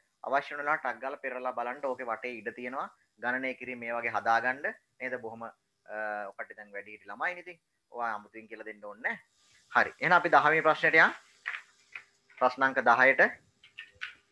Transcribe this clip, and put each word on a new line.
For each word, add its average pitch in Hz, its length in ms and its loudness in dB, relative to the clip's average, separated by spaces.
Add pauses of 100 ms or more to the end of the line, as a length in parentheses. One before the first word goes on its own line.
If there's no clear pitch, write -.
(240)
අවශ්‍ය 139 320 -2
වෙන 147 60 -8
වෙලාවට 147 240 0
ටක් 117 160 -4
ගාලා 135 240 -8
පෙරලා 127 320 -6
බලන්න. 123 280 -6
ඕකේ 127 240 -4
වටේ 117 280 -6
ඉඩ 110 140 -8
තියෙනවා. 127 360 -8 (320)
ගණනය 127 360 -4
කිරීම 123 240 -12
මේ 117 140 -6
වගේ 117 240 -4
හදාගන්න. 117 480 0 (320)
නේද? 127 240 -8
බොහොම, 113 220 -12
අ, 113 80 -12 (760)
ඔකට 107 280 -14
දැන් 104 180 -20
වැඩි 101 220 -12
හිටි 101 140 -20
ළමයිනේ 170 360 -8
ඉතින්. 175 160 -18 (300)
ඔයා 117 220 -4
අමුතුවෙන් 107 340 -14
කියලා 110 180 -16
දෙන්න 104 200 -14
ඕනේ 104 160 -14
නැහැ. 208 200 -8 (500)
හරි. - 280 2
එහෙනම් 170 180 4
අපි 170 120 2
දහවෙනි 151 320 6
ප්‍රශ්නයට 156 380 4
යමු. 185 140 8 (1200)
ප්‍රශ්න 131 260 2
අංක 135 180 2
දහයට. 127 400 6 (1120)